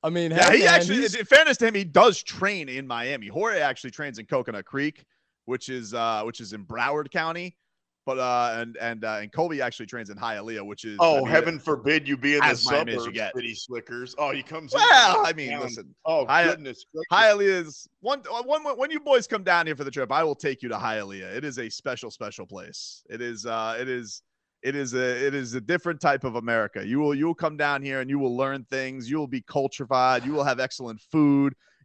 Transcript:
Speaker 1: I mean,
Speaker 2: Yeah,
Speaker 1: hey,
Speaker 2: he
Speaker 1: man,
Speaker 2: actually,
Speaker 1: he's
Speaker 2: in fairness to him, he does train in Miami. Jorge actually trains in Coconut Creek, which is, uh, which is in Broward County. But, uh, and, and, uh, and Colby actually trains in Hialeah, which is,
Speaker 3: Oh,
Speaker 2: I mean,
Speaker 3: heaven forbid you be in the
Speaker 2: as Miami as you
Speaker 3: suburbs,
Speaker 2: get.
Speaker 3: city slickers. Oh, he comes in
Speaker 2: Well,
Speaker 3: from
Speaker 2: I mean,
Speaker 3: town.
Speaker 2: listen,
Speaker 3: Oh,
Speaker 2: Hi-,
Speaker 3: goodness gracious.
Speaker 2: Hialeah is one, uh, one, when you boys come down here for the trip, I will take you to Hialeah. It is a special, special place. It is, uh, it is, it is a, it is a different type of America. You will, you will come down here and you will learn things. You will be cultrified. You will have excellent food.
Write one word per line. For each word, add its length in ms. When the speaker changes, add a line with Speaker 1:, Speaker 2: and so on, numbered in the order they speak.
Speaker 1:
I 80
mean, 200
Speaker 2:
Yeah, 200
Speaker 1:
hey, 80
Speaker 2:
he 60
Speaker 1:
man, 100
Speaker 2:
actually, 240
Speaker 1:
he's 160
Speaker 2:
in 120
fairness 320
to 80
him, 80
he 100
does 380
train 480
in 160
Miami. 420
Jorge 320
actually 300
trains 280
in 80
Coconut 380
Creek, 400
which 240
is, 240
uh, 320
which 160
is 140
in 100
Broward 460
County. 460
But, 140
uh, 420
and, 160
and, 260
uh, 160
and 100
Colby 300
actually 240
trains 240
in 80
Hialeah, 480
which 220
is, 120
Speaker 3:
Oh, 180
Speaker 2:
I 20
mean, 100
Speaker 3:
heaven 300
forbid 500
you 80
be 200
in 40
the 60
Speaker 2:
as 180
Miami 280
as 80
you 0
Speaker 3:
suburbs, 180
Speaker 2:
get. 180
Speaker 3:
city 180
slickers. 640
Oh, 140
he 120
comes 300
in 80
Speaker 2:
Well, 360
Speaker 3:
from 100
Speaker 2:
I 80
mean, 160
Speaker 3:
town. 100
Speaker 2:
listen, 340
Speaker 3:
Oh, 180
Speaker 2:
Hi-, 240
Speaker 3:
goodness 420
gracious. 220
Speaker 2:
Hialeah 540
is 200
one, 220
uh, 120
one, 180
when 120
you 100
boys 260
come 160
down 240
here 100
for 80
the 60
trip, 200
I 140
will 100
take 280
you 80
to 60
Hialeah. 600
It 80
is 140
a 100
special, 420
special 360
place. 640
It 100
is, 240
uh, 340
it 120
is, 320
it 120
is 200
a, 320
it 80
is 180
a 80
different 400
type 240
of 120
America. 500
You 140
will, 140
you 120
will 80
come 240
down 240
here 180
and 80
you 100
will 160
learn 360
things. 400
You 80
will 80
be 160
cultrified. 840
You 80
will 120
have 160
excellent 420
food. 500